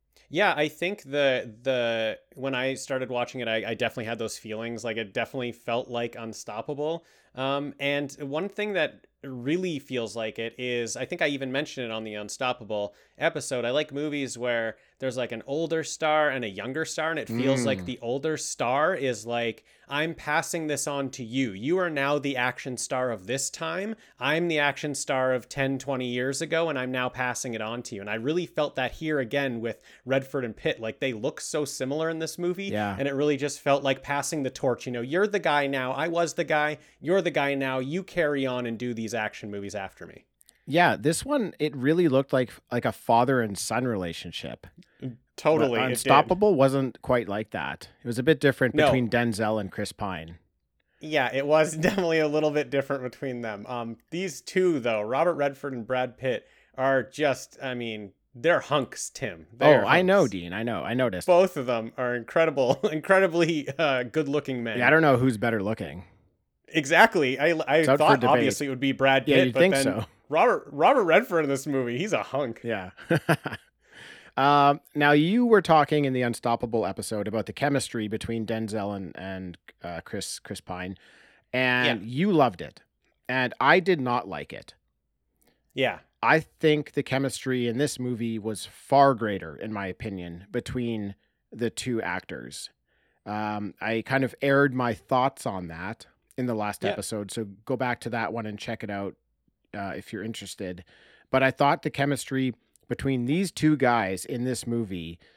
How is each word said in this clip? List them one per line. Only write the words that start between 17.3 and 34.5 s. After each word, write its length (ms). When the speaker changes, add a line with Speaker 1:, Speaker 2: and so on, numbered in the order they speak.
Speaker 1:
like 160
Speaker 2:
Mm. 60
Speaker 1:
the 160
older 340
star 580
is 300
like, 400
"I'm 260
passing 520
this 200
on 260
to 120
you. 280
You 260
are 100
now 300
the 180
action 400
star 340
of 160
this 220
time. 480
I'm 300
the 100
action 360
star 380
of 160
ten, 300
twenty 280
years 360
ago, 260
and 100
I'm 140
now 160
passing 460
it 80
on 220
to 100
you." 80
And 80
I 40
really 300
felt 320
that 160
here 280
again 420
with 200
Redford 400
and 100
Pitt. 260
Like, 200
they 140
look 260
so 240
similar 460
in 80
this 200
movie, 280
Speaker 2:
Yeah. 320
Speaker 1:
and 100
it 60
really 240
just 220
felt 220
like 200
passing 400
the 80